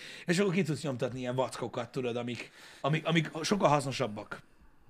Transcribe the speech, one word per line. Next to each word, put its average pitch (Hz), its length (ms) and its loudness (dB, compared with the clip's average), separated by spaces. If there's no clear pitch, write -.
és 175 140 2
akkor 202 140 4
ki 190 80 2
tudsz 143 200 -2
nyomtatni 127 380 -4
ilyen 123 160 -4
vackokat, 120 560 -2
tudod, 123 240 -4
amik, 120 360 -6
amik, 156 240 2
amik 165 240 4
sokkal 190 280 4
hasznosabbak, 127 720 0